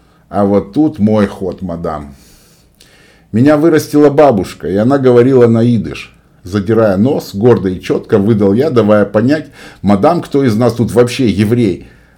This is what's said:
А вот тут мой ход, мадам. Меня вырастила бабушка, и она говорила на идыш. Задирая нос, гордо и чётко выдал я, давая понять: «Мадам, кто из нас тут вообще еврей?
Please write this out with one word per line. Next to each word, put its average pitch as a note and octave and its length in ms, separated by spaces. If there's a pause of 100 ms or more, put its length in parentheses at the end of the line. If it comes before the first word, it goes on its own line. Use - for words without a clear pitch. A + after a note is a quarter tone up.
(280)
А G2+ 160
вот G2+ 280
тут D3+ 260
мой G#2+ 280
ход, F#2 360
мадам. E2 520 (1160)
Меня C#3 240
вырастила D3 540
бабушка, B2+ 580
и F#2 80
она B2 220
говорила B2+ 480
на A2+ 180
идыш. G#2 520 (260)
Задирая G#2 540
нос, C3 380
гордо G2 340
и F#2 120
чётко - 380
выдал G2+ 360
я, C3+ 160
давая G#2 340
понять: B2 460 (320)
«Мадам, G#2 380
кто C#3 240
из A2+ 120
нас A#2 180
тут G#2+ 180
вообще A#2 360
еврей? G#2 580 (320)